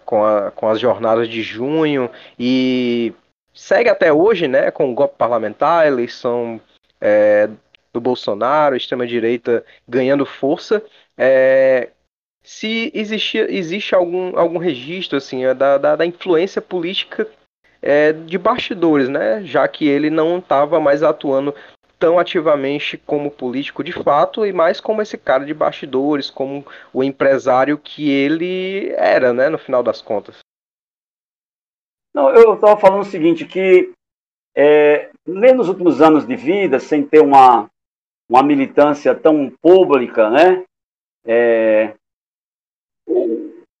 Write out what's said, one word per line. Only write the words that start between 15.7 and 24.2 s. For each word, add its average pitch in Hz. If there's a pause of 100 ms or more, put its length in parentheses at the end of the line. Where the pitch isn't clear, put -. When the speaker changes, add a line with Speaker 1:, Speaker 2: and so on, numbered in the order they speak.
Speaker 1:
da, 147
da 160
influência 175
política, 185 (540)
é, 151
de 165
bastidores, 175
né? 170
Já 139
que 151
ele 143
não 160
tava 147
mais 147
atuando 147 (440)
tão 175
ativamente 151
como 147
político 131
de 156
fato, 170